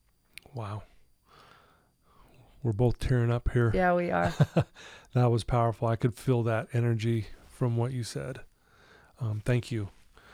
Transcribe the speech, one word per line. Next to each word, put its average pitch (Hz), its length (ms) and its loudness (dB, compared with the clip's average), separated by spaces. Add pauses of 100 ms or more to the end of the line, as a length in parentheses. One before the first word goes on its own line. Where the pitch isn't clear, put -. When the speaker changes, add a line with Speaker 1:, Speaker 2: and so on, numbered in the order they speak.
(540)
Speaker 1:
Wow. 107 280 -8 (1800)
We're 117 100 0
both 117 260 2
tearing 120 320 2
up 120 220 0
here. 120 220 4
Speaker 2:
Yeah, 180 200 2
we 175 160 0
are. 175 220 0 (220)
Speaker 1:
<laughs> 170 100 2 (500)
That 123 160 4
was 117 120 2
powerful. 117 460 0
I 113 80 2
could 120 180 0
feel 123 300 0
that 113 300 -2
energy 117 540 0 (200)
from 117 300 -2
what 123 140 -2
you 123 120 -6
said. 135 360 -8 (800)
Um, 107 240 -4
thank 123 300 0
you. 104 160 -4 (460)